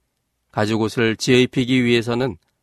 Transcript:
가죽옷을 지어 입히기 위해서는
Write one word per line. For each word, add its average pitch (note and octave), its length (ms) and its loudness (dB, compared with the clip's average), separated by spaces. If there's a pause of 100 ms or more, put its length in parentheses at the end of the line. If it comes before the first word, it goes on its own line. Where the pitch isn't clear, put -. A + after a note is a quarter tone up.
(500)
가죽옷을 A2 680 -2
지어 B2+ 200 2
입히기 B2+ 480 2
위해서는 A#2 520 -2 (260)